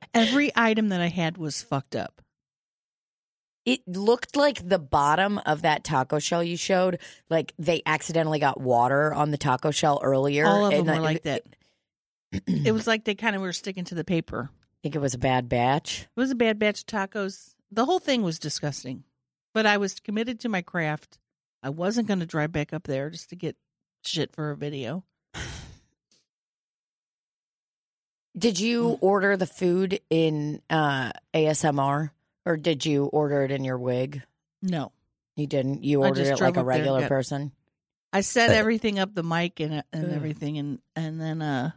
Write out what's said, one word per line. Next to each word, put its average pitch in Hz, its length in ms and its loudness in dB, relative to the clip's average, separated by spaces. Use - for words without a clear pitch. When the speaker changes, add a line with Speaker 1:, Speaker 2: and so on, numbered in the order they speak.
Speaker 1:
Every 240 420 4
item 220 340 4
that 180 120 0
I 170 60 0
had 170 320 -2
was 151 240 -6
fucked - 320 -4
up. - 260 -8
Speaker 2:
It 254 200 0
looked 208 520 0
like 285 280 2
the 180 140 2
bottom 156 680 2
of 151 180 0
that 151 200 2
taco 147 360 0
shell 170 220 0
you 170 140 -2
showed, 185 440 2
like, 160 300 0
they 165 260 0
accidentally 156 540 0
got 139 220 0
water 131 520 4
on 151 180 0
the 143 60 -2
taco 139 340 0
shell 143 300 2
earlier. 139 460 2
Speaker 1:
All 202 200 4
of 196 60 2
Speaker 2:
and 165 140 2
Speaker 1:
them 156 80 2
were 160 60 0
Speaker 2:
the 160 40 0
Speaker 1:
like 156 180 -2
that. 139 200 -4
Speaker 2:
<clears throat> 139 160 -6
Speaker 1:
It 190 240 2
was 220 160 0
like 220 160 2
they 214 120 -2
kinda 208 260 -2
were 185 100 -4
sticking 190 320 -8
to 175 120 -10
the 160 100 -4
paper. 156 440 -2
Speaker 2:
Think 151 120 -4
it 151 40 -2
was 131 160 0
a - 20 -8
bad 127 320 2
batch? 127 540 0
Speaker 1:
It 233 40 -4
was 262 120 0
a 262 40 -2
bad 220 240 2
batch 208 200 0
of - 60 -14
tacos. 196 720 -8
The 220 140 0
whole 349 160 2
thing 254 240 0
was 165 160 -2
disgusting. 143 640 -6
But 220 120 2
I 208 100 4
was 202 240 -2
committed 220 420 -6
to 240 80 -4
my 185 120 -2
craft. 156 580 -6
I 135 80 -8
wasn't 202 380 -2
gonna 185 180 0
drive 160 280 -2
back 147 180 -4
up 156 160 -8
there 139 220 -2
just - 220 -16
to 175 40 -16
get 175 220 -8
shit - 280 -4
for 151 180 -6
a 143 40 -8
video. 147 480 -8
Speaker 2:
Did 190 220 2
you 233 320 0
Speaker 1:
Mm. - 100 -2
Speaker 2:
order 196 360 4
the 185 100 -2
food 185 520 0
in, 156 600 0
uh, 143 420 0
A 156 140 4
S 151 180 2
M 143 140 2
R, 143 340 0
or 165 120 0
did 151 280 -2
you 143 200 2
order 143 380 2
it 135 80 -2
in 135 120 -4
your 131 140 -2
wig? 127 440 -2
Speaker 1:
No. 165 300 -4
Speaker 2:
You 147 120 -4
didn't? 139 360 -2
You 139 200 2
Speaker 1:
I 135 60 6
Speaker 2:
ordered 135 160 2
Speaker 1:
just 139 140 2
Speaker 2:
it - 40 0
like - 100 4
Speaker 1:
drove - 40 -2
Speaker 2:
a - 40 2
Speaker 1:
up - 0 -
there - 0 -
and 123 60 0
Speaker 2:
regular 135 340 2
Speaker 1:
got 139 80 0
Speaker 2:
person? 139 420 -2
Speaker 1:
I 196 80 2
set 233 300 4
Speaker 2:
Uh. - 20 8
Speaker 1:
everything 214 460 2
up, 196 140 -2
the 175 100 -4
mic 170 360 -2
and, 151 320 -4
and 156 140 -6
Speaker 2:
Ugh. - 60 -4
Speaker 1:
everything, 151 460 -4
and, 143 240 -6
and 160 240 -6
then, 160 220 -6
uh, 143 360 -2